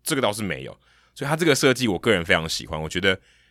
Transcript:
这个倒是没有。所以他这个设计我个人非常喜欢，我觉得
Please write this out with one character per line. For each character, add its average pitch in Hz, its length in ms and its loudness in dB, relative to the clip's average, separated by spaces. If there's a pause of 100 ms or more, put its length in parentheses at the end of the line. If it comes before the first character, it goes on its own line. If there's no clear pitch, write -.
这 156 120 -4
个 135 60 0
倒 107 100 2
是 107 120 -6
没 69 200 -6
有。 - 80 -12 (440)
所 139 100 -10
以 139 40 -6
他 156 60 0
这 170 100 -2
个 151 80 6
设 131 200 4
计 120 140 0
我 90 100 0
个 117 140 0
人 87 120 2
非 92 100 2
常 82 140 0
喜 - 180 -6
欢， 78 160 -8
我 80 60 -6
觉 87 140 -4
得 95 180 2 (320)